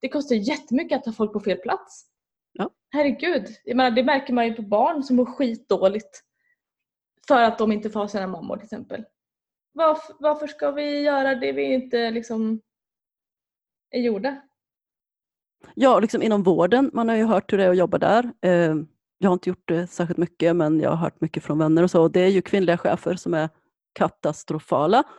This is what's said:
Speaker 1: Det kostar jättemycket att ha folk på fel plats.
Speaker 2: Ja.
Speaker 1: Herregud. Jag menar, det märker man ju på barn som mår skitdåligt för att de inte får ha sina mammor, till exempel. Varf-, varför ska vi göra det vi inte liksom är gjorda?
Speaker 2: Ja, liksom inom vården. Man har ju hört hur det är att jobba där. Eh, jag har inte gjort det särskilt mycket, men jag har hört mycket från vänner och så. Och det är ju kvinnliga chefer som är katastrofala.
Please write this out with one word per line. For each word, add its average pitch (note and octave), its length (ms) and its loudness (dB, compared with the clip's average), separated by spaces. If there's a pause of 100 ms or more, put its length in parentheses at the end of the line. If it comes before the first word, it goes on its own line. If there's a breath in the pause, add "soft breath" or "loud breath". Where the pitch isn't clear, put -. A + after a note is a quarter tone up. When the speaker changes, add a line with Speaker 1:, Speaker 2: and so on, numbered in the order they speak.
Speaker 1:
Det C4 80 -6
kostar C#4 260 -2
jättemycket C#4 640 -2
att - 60 -14
ha A3 80 -6
folk G#3+ 200 -4
på G#3+ 60 -6
fel F#3 180 -4
plats. - 480 -8 (460)
Speaker 2:
Ja. - 180 -8 (240)
Speaker 1:
Herregud. C#4+ 540 -2 (160)
Jag A#3 140 -6
menar, B3+ 140 2
det B3 120 2
märker C4+ 300 0
man A#3 140 0
ju A3+ 60 -4
på A3+ 80 -10
barn B3+ 420 0
som B3+ 120 0
mår B3 100 4
skitdåligt G#3+ 960 -2 (1040)
för C4 140 4
att A3+ 160 4
de A3 140 2
inte G#3 180 -4
får G#3+ 100 -6
ha G3+ 80 -4
sina G3 200 -6
mammor, E3+ 300 -10
till - 60 -18
exempel. - 420 -14 (720)
Varf-, D#4 400 0
varför D4+ 280 -2
ska C#4+ 240 -4
vi D4 300 -4
göra C#4 340 0
det C4+ 160 -4
vi C#4 120 -4 (100)
inte A#3+ 380 -2
liksom A3 500 -4 (1300)
är B3 100 -4
gjorda? A#3+ 400 -4 (1300 loud breath)
Speaker 2:
Ja, A#3+ 240 6
liksom A3 220 0
inom G#3 220 2
vården. F#3 500 4
Man A3+ 160 0
har A3+ 60 2
ju A3 80 2
hört A3 300 0
hur G3+ 40 4
det G3 60 2
är F#3 60 4
att F3+ 80 4
jobba F3 200 2
där. A3 340 2 (100)
Eh, F3 340 2 (420)
jag F#3+ 120 2
har F3+ 40 4
inte F3+ 160 -2
gjort - 180 -8
det E3+ 200 -2
särskilt F3 300 -6
mycket, E3+ 380 0
men D#3 240 2
jag C#3+ 100 0
har D#3+ 80 0
hört - 240 -6
mycket D#3+ 220 -4
från D3+ 160 -2
vänner D#3+ 240 4
och F3+ 80 2
så. F3 100 4
Och E3 100 4
det F3+ 100 4
är F3+ 60 4
ju F#3+ 140 2
kvinnliga F3 360 0
chefer F3 380 -2
som E3+ 180 -6
är D#3 160 -2 (440)
katastrofala. D#3+ 1120 0 (160 loud breath)